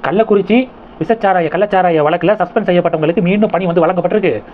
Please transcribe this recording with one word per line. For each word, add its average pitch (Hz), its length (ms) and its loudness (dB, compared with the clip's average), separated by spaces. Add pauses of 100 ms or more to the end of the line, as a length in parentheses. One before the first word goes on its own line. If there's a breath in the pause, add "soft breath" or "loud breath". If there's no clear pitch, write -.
கள்ளக்குறிச்சி 208 640 0 (360)
விசச்சாராய, 190 440 0
கள்ளச்சாராய 180 540 0
வழக்குல 175 300 2
சஸ்பெண்ட் 196 340 -2
செய்யப்பட்டவங்களுக்கு 170 560 0
மீண்டும் 202 280 0
பணி 180 160 -2
வந்து 165 200 2
வழங்கப்பட்டிருக்கு. 180 560 -2 (120)